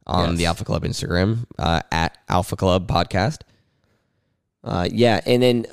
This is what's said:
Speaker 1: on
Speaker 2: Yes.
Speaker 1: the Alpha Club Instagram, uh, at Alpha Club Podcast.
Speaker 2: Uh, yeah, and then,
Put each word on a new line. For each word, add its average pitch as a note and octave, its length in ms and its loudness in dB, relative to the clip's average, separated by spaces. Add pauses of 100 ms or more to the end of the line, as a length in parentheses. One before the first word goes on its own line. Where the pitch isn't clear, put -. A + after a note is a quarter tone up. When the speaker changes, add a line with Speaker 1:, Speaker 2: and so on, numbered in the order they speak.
Speaker 1:
on F2 220 0
Speaker 2:
Yes. E2+ 100 -2
Speaker 1:
the E2+ 60 0
Alpha E2+ 180 -2
Club - 220 -4
Instagram, G2 540 -2 (200)
uh, E2 220 0 (100)
at E2 260 -2 (120)
Alpha F2+ 260 -2
Club F#2 320 0
Podcast. F#2 520 0 (1200)
Speaker 2:
Uh, F2+ 280 -2
yeah, A2 340 4
and B2 180 4
then, B2 300 2